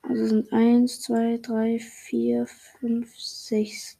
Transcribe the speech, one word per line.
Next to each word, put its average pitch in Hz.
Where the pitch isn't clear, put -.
Also 226
sind 220
eins, 240
zwei, 233
drei, 226
vier, 240
fünf, -
sechs. -